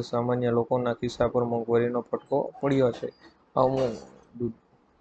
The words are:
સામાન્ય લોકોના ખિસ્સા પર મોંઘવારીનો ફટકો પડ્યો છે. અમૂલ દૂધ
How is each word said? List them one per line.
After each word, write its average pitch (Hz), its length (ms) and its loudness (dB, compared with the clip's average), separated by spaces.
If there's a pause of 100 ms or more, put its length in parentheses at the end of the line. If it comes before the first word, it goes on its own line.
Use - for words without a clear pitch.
સામાન્ય 123 500 -2
લોકોના 120 420 0
ખિસ્સા 120 340 -2
પર 120 160 0
મોંઘવારીનો 120 580 0
ફટકો - 360 -4 (160)
પડ્યો 135 380 2
છે. - 160 -8 (480)
અમૂલ 131 380 2 (400)
દૂધ 117 240 -6 (440)